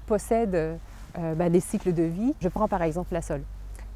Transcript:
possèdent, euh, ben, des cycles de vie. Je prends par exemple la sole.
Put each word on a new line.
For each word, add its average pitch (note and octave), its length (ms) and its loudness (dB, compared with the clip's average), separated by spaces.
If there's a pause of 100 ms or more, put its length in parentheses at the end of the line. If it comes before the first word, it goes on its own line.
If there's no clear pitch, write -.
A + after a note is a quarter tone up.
possèdent, G3+ 500 2
euh, D#3+ 800 -4
ben, E3+ 120 4
des F3 120 8
cycles F#3 340 0
de E3+ 80 4
vie. F#3 380 2
Je F3+ 80 0
prends G#3 180 2
par F#3+ 160 0
exemple E3+ 320 0
la E3 80 0
sole. C#3+ 220 -4 (520)